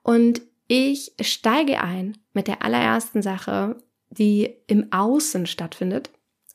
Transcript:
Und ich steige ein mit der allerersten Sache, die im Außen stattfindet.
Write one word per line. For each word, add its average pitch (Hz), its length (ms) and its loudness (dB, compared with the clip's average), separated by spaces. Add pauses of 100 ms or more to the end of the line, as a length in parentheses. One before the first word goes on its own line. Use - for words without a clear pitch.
Und 233 400 4 (260)
ich 269 520 0
steige 277 600 0
ein 185 360 -6 (160)
mit 202 160 -2
der - 140 -6
allerersten 226 600 0
Sache, 196 540 -4 (340)
die 208 440 2 (120)
im 208 260 2
Außen 208 540 0
stattfindet. 185 640 -6 (440)